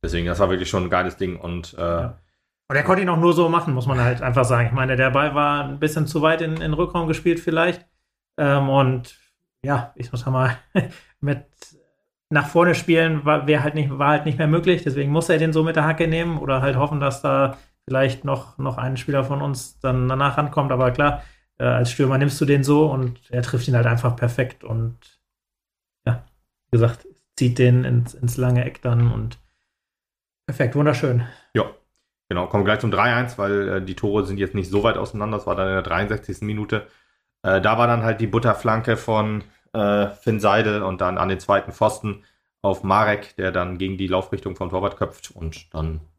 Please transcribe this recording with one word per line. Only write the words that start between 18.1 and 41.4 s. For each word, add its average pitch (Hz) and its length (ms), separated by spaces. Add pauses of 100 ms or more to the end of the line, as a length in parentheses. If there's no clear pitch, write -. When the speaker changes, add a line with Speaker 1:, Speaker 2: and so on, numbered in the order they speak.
Speaker 2:
noch, 131 320
noch 135 180
ein 127 220
Spieler 139 260
von 139 160
uns 143 400
dann 127 260
danach 135 300
rankommt. 143 340
Aber 127 200
klar, 147 320 (360)
äh, 123 60
als 120 260
Stürmer 135 280
nimmst 139 200
du - 60
den 139 200
so 147 280
und 127 260 (120)
er 123 100
trifft 120 260
ihn 127 100
halt 117 100
einfach 117 280
perfekt 120 480
und 113 320 (1120)
ja, 117 160 (440)
wie - 100
gesagt, 117 300 (320)
zieht 123 200
den 123 260
ins, 120 280
ins 120 240
lange 123 300
Eck - 160
dann 117 280
und 110 280 (1080)
perfekt, - 280
wunderschön. 143 480 (320)
Speaker 1:
Ja, 107 100 (640)
genau, 90 180
kommen 101 180
wir 101 80
gleich 107 80
zum 113 100
drei 107 240
eins, 120 240
weil, 101 300
äh, 95 140
die 92 140
Tore 101 300
sind 98 120
jetzt 95 160
nicht 90 160
so 101 120
weit 110 160
auseinander. 104 400
Das 101 80
war 98 100
dann 95 120
in 95 60
der 95 80
dreiundsechzigsten 101 640
Minute. 107 400 (560)
Äh, 95 200
da 110 160
war 120 80
dann 117 160
halt 113 180
die 113 60
Butterflanke 113 720
von, 107 460 (280)
äh, 101 360
Finn 110 320
Seidel 104 420
und 95 180
dann 92 180
an 90 120
den 92 100